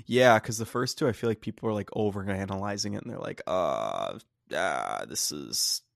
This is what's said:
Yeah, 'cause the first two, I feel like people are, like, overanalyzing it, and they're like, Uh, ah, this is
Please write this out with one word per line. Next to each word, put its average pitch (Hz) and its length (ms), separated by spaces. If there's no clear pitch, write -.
Yeah, 120 320
'cause 107 200
the 113 80
first 127 320
two, 151 100
I 113 40
feel 117 160
like 110 140
people 113 260
are, 110 60
like, 101 160
overanalyzing 101 1040
it, - 60
and - 80
they're - 80
like, - 280
Uh, 53 720
ah, 58 520
this - 260
is - 500